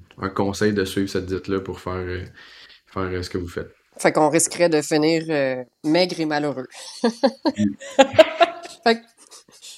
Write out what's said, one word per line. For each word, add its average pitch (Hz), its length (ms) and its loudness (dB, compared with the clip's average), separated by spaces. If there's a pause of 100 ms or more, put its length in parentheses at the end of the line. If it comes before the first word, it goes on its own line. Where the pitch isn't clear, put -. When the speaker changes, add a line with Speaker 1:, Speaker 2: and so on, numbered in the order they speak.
(200)
Speaker 1:
un 95 100 -4
conseil 104 420 0
de 98 120 0
suivre 98 240 -2
cette 92 180 -4
diète-là 95 340 -4
pour 92 180 -10
faire, 90 160 -8
euh, 92 300 -6 (600)
faire, - 180 -6
euh, 92 180 -4
ce 87 80 -10
que 98 80 -6
vous 87 100 -6
faites. - 220 -10 (280)
Speaker 2:
Fait - 140 4
qu'on 156 180 4
risquerait 165 380 2
de 151 140 2
finir, 160 460 2
euh, 135 340 -2 (220)
maigre 175 360 2
et 160 60 -2
malheureux. 147 400 -2 (380)
Speaker 1:
Mm. 233 600 0 (340)
Speaker 2:
<laughs> 269 60 8 (800)
Fait 233 120 4
que, 233 40 -16 (760)